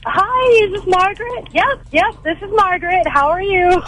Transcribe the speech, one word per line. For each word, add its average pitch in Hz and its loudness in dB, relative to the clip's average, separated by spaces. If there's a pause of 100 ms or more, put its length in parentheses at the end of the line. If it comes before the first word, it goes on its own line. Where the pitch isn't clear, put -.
Hi, 480 2
is 392 -4
this 381 -8
Margaret? 403 -2
Yep, 480 -2
yep, 370 -2
this 330 -4
is 403 -12
Margaret. 359 0
How 285 2
are 349 -2
you? 370 2
<laughs> - -